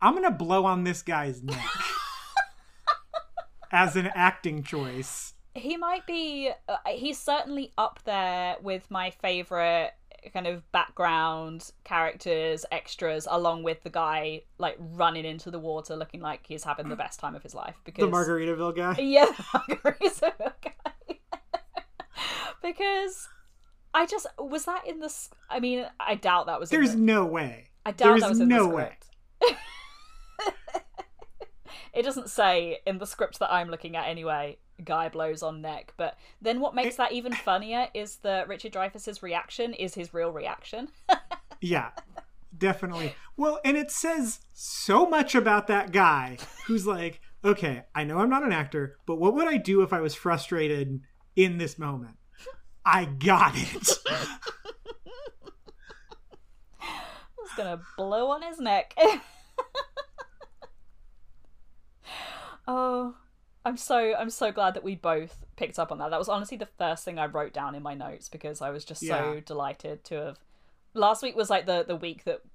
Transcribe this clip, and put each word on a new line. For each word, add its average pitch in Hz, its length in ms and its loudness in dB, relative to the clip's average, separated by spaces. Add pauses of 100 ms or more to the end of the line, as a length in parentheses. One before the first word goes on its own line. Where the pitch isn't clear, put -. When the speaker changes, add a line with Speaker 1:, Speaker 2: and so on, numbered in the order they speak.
Speaker 1:
"I'm 220 140 8
gonna 370 160 4
blow 185 340 2
on 180 200 2
this 175 180 -2
guy's 143 400 -2
neck," 131 220 -6 (1000)
Speaker 2:
<laughs> - 1080 -6
Speaker 1:
as 180 240 6
an 185 180 0
acting 175 480 2
choice. 131 720 -6 (200)
Speaker 2:
He 269 220 -6
might 349 300 -2
be, 302 440 -4 (180)
uh, 202 80 0 (120)
he's 277 300 -4
certainly 285 600 -2
up - 260 -2
there 180 560 -2
with 190 300 -6
my 185 200 -4
favorite 175 840 0 (400)
kind 180 140 -6
of 175 260 -6
background 160 1000 0 (140)
characters, 160 880 0
extras, 160 580 -4
along 170 320 2
with 160 220 -4
the 165 60 -12
guy, 156 520 -2 (160)
like, - 220 -2
running 165 440 0
into 160 260 -10
the 170 100 -8
water 156 340 -6
looking 160 260 -10
like 156 260 -8
he's 151 180 -10
having 151 240 -6
the 120 80 -8
best - 240 -8
time - 160 -8
of - 60 -16
his - 120 -18
life, - 300 -12
Speaker 1:
The - 80 -16
Speaker 2:
because 202 180 4
Speaker 1:
Margaritaville 165 640 0
guy? 175 240 0
Speaker 2:
Yeah, 277 280 8
<laughs> 359 100 2 (320)
the 285 80 -2
Margaritaville - 760 2 (100)
guy. 311 160 -8
<laughs> - 1800 -10
Because 381 680 -2 (640)
I 320 140 6
just, 403 200 -4 (120)
was 285 260 -6
that 349 240 -4
in 320 120 -8
the 311 60 -6
s-, - 220 -12 (220)
I 269 100 -2
mean, 247 240 0 (160)
I - 140 0
doubt 180 320 4
that 160 120 -2
was 160 140 -6
in 311 80 6
Speaker 1:
There's 233 140 6
Speaker 2:
the 226 60 4
Speaker 1:
no 220 260 6
way. 151 420 -4 (160)
Speaker 2:
I 214 80 -2
doubt 240 160 6
Speaker 1:
There's 226 140 10
Speaker 2:
that 208 80 4
was 226 100 6
in 240 80 8
Speaker 1:
no 233 160 8
Speaker 2:
the 170 100 4
Speaker 1:
way. 139 220 -4 (440)
Speaker 2:
script. 480 200 6
<laughs> 906 80 -14 (2250)
It 240 100 2
doesn't 254 280 -4
say 180 560 4
in 190 120 0
the 208 80 -8
script - 320 -4
that - 140 0
I'm 175 160 2
looking 165 260 -10
at 165 140 -4
anyway, 156 500 -4 (240)
"Guy 165 260 -2
blows 160 360 -4
on 156 180 -6
neck," 156 340 -10
but - 220 -4 (240)
then 226 160 0
what 277 160 -2
makes 247 200 0
Speaker 1:
It - 20 -14
Speaker 2:
that 240 160 0
even 240 200 -6
funnier 220 600 0
is 208 240 -8
that 190 300 -2
Richard 202 240 -10
Dreyfuss's 196 500 -6
reaction 185 520 -4
is 185 200 -6
his 170 180 -10
real 170 200 0
reaction. - 560 -8 (200)
<laughs> - 520 0
Speaker 1:
Yeah, 156 300 0 (680)
definitely. 175 580 0 (220)
Well, 302 280 2
and 277 120 4
it 294 160 -2
says 320 480 -2 (120)
so - 560 4
much 302 280 2
about 208 320 4
that 202 240 0
guy 143 460 4 (280)
who's 220 180 0
like, 170 360 -2 (240)
"Okay, 170 400 2 (100)
I 156 80 -2
know 151 160 -2
I'm 214 120 6
not 269 120 4
an 247 100 2
actor, 143 540 -2
but 165 140 0
what 196 140 6
would 320 120 4
I 311 120 4
do 190 240 6
if 185 100 2
I 175 80 4
was 156 160 0
frustrated 147 840 0 (360)
in 185 220 6
this 160 200 -4
moment? 135 380 -6 (680)
I 180 200 6
got 151 520 6
it." - 280 -4
<laughs> - 140 4 (3500)
Speaker 2:
Just 440 180 -14
gonna 185 240 -4 (160)
blow 226 340 0
on 302 120 -2
his 330 160 -10
neck. 208 400 0
<laughs> - 60 10 (3500)
Oh, 254 480 -2 (500)
I'm 247 120 -2
so, 226 380 2
I'm 226 160 -2
so 220 200 0
glad 196 240 2
that 196 100 -8
we 196 100 -6
both 165 500 -2 (120)
picked - 220 -4
up 160 140 -2
on 151 60 -6
that. 151 120 -4
That 160 80 0
was 190 120 -2
honestly 202 260 -4
the 208 120 -10 (100)
first 165 260 -2
thing 170 140 -8
I 151 80 -2
wrote 151 260 -4
down 143 220 -6
in 143 80 -12
my 147 100 -8
notes 139 380 -12
because 151 320 -10
I 139 80 -4
was 147 160 -10
just 160 200 -10
so 151 280 -2
Speaker 1:
Yeah. 151 100 -10
Speaker 2:
delighted 147 600 -8
to - 100 -10
have. 151 240 -8 (560)
Last 214 280 4
week 262 140 -4
was, 214 140 2
like, 180 160 2
the, 175 200 2
the 175 100 -4
week 165 280 -10
that 160 160 -4 (140)